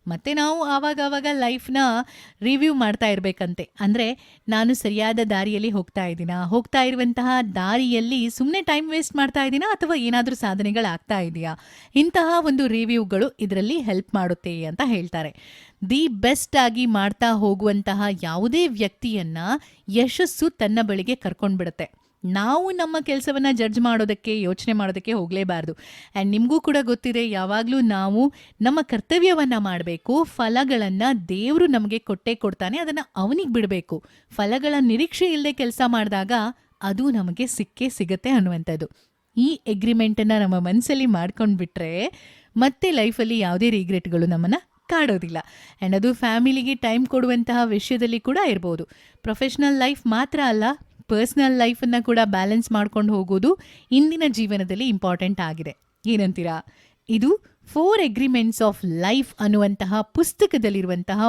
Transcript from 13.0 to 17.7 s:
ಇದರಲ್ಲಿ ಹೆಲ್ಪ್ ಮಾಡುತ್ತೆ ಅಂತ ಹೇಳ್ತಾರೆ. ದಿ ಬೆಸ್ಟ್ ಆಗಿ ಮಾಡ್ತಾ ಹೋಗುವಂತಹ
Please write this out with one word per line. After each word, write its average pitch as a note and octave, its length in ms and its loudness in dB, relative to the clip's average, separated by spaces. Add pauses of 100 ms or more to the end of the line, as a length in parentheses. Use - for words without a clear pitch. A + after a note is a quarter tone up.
ಇದರಲ್ಲಿ G3+ 380 -2
ಹೆಲ್ಪ್ G#3 380 -2
ಮಾಡುತ್ತೆ F3 500 -4
ಅಂತ D#3+ 200 -4
ಹೇಳ್ತಾರೆ. F3 500 -4 (540)
ದಿ C#4+ 180 2
ಬೆಸ್ಟ್ A#3+ 480 0
ಆಗಿ B3 300 2
ಮಾಡ್ತಾ G#3+ 460 0
ಹೋಗುವಂತಹ G3+ 720 0 (200)